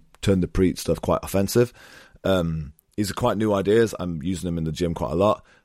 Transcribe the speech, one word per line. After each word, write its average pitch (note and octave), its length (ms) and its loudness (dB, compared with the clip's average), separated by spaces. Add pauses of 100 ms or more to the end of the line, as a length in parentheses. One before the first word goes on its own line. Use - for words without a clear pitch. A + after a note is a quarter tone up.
(220)
turn F#2+ 180 2
the E2+ 60 2
Preet F#2 320 2
stuff - 240 -2
quite E2+ 200 0
offensive. G2 500 0 (500)
Um, E2 500 0 (240)
these G2+ 140 -2
are - 40 -10
quite A#2 220 0
new G#2+ 160 0
ideas. G2+ 480 2
I'm F2 220 -6
using F2 240 -4
them E2+ 100 -2
in E2 80 -4
the D#2+ 80 -2
gym E2+ 220 -2
quite - 180 -4
a E2 40 -2
lot. G2+ 280 2 (200)